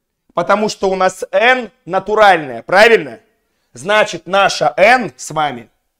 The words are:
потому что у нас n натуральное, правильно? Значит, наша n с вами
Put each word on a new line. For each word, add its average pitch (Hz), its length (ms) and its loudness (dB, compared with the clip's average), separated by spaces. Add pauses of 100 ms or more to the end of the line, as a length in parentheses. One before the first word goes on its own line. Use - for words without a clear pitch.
(340)
потому 196 340 0
что - 220 -4
у 190 60 -2
нас 185 340 -2
n 233 400 0 (160)
натуральное, 185 760 0
правильно? 180 580 2 (520)
Значит, 208 540 -4
наша 180 500 0
n 220 400 2
с - 140 -16
вами 143 400 -8 (300)